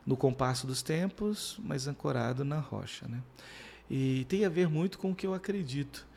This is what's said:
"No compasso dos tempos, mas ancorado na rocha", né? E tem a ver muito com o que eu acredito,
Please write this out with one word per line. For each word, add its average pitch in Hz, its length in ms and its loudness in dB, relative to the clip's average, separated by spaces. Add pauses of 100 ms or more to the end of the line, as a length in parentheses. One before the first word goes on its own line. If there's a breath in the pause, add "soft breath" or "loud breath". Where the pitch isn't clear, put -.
"No 131 100 2
compasso 127 500 2
dos 131 160 -2
tempos, 196 800 -2
mas 135 240 -2
ancorado 131 580 0
na 147 140 0
rocha", 113 480 -6
né? 120 140 -4 (680 loud breath)
E 131 400 2
tem 202 160 4
a 190 40 4
ver 175 200 4
muito 165 280 2
com 190 140 0
o 185 40 -2
que 196 120 -2
eu 190 60 2
acredito, 175 720 -2 (120)